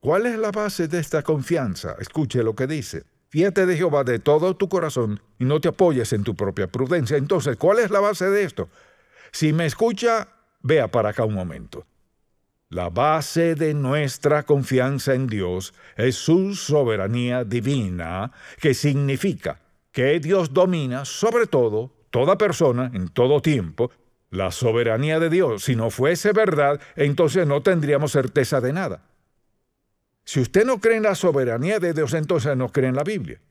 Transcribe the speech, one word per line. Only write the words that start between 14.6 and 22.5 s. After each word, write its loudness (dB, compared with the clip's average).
en 0
Dios -4
es 0
su 2
soberanía 0
divina, -4
que 2
significa -2
que 2
Dios 0
domina 0
sobre 0
todo, 0
toda 2
persona, 2